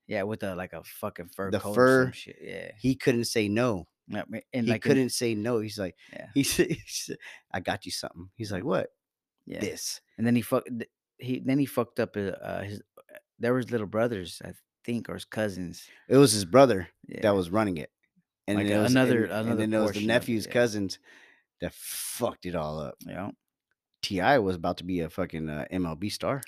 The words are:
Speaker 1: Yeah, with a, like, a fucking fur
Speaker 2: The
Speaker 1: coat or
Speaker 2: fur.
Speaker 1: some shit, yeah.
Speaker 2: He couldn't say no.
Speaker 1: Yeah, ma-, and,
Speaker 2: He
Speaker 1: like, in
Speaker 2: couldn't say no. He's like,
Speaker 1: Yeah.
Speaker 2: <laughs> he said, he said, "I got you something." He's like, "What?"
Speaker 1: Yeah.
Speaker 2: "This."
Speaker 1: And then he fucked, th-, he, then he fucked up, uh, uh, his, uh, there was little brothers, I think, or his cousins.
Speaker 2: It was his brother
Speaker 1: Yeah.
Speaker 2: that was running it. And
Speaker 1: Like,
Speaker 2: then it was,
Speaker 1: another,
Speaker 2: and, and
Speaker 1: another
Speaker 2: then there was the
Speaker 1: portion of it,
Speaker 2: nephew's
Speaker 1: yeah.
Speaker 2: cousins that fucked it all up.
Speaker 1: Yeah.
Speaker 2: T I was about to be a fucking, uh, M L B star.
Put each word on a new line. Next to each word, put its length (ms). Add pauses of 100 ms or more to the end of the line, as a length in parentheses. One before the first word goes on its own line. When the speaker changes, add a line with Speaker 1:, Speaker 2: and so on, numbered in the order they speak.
Speaker 1:
Yeah, 160
with 180
a, 140
like, 160
a 120
fucking 440
fur 240
Speaker 2:
The 80
Speaker 1:
coat 120
or 20
Speaker 2:
fur. 320
Speaker 1:
some 60
shit, 280
yeah. 300 (100)
Speaker 2:
He 160
couldn't 300
say 220
no. 380 (220)
Speaker 1:
Yeah, 200
ma-, 100 (140)
and, 140
Speaker 2:
He 60
Speaker 1:
like, 120
in 60
Speaker 2:
couldn't 200
say 240
no. 260
He's 180
like, 180 (160)
Speaker 1:
Yeah. 180
Speaker 2:
<laughs> 40
he 100
said, 260
he 160
said, 300 (360)
"I 80
got 260
you 60
something." 440
He's 160
like, 120
"What?" 240 (580)
Speaker 1:
Yeah. 140
Speaker 2:
"This." 400 (180)
Speaker 1:
And 80
then 100
he 60
fucked, 260
th-, 220 (280)
he, 220
then 180
he 80
fucked 340
up, 160
uh, 40
uh, 440
his, 160 (180)
uh, 180 (220)
there 160
was 160
little 160
brothers, 580
I 80 (320)
think, 240
or 60
his 100
cousins. 640 (220)
Speaker 2:
It 100
was 140
his 120
brother 440 (200)
Speaker 1:
Yeah. 140
Speaker 2:
that 120
was 160
running 280
it. 120 (560)
And 120
Speaker 1:
Like, 100
Speaker 2:
then 100
it 40
was, 100
Speaker 1:
another, 320
Speaker 2:
and, 80
and 140
Speaker 1:
another 100
Speaker 2:
then 140
there 100
was 100
the 40
Speaker 1:
portion 160
of 60
it, 40
Speaker 2:
nephew's 260
Speaker 1:
yeah. 60
Speaker 2:
cousins 460 (640)
that 100
fucked 720
it 80
all 240
up. 180 (100)
Speaker 1:
Yeah. 240 (720)
Speaker 2:
T 180
I 180
was 180
about 220
to 60
be 160
a 80
fucking, 400
uh, 220
M 160
L 100
B 140
star. 380